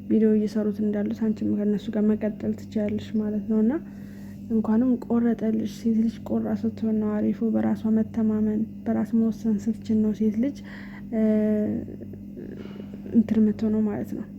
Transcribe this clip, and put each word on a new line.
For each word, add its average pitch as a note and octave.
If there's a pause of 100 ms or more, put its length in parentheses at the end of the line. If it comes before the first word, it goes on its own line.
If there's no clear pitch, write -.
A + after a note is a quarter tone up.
ቪዲዮ G#3+
እየሰሩት G#3+
እንዳሉት G#3
አንቺም G#3+
ከእነሱ G#3
ጋር G#3+
መቀጠል G#3+
ትችያለሽ G#3
ማለት G#3
ነው። A3
እና A3 (760)
እንኳንም A3 (120)
ቆረጠልሽ። A3
ሴት A3+
ልጅ A3
ቆራ A3+
ስትሆን A3
ነው G#3+
አሪፉ። G#3+ (100)
በራሷ A3
መተማመን፣ A3 (180)
በራስ A3
መወሰን A3+
ስትችል A3
ነው G#3+
ሴት G#3+
ልጅ፣ C#4 (520)
እ፣ A3 (1900)
እንትን A3
የምትሆነው G#3+
ማለት G#3
ነው። - (140)